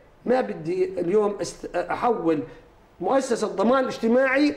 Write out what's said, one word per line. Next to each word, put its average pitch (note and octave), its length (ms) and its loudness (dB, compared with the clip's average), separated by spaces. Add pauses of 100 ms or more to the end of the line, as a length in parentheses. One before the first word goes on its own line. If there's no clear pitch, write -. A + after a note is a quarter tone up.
(260)
ما B3+ 140 2
بدي F3+ 440 -2 (160)
اليوم G3+ 420 0
است-، - 340 -8
أحول F3 680 0 (580)
مؤسسة A#3 460 0
الضمان G#3+ 380 2
الاجتماعي C4 720 2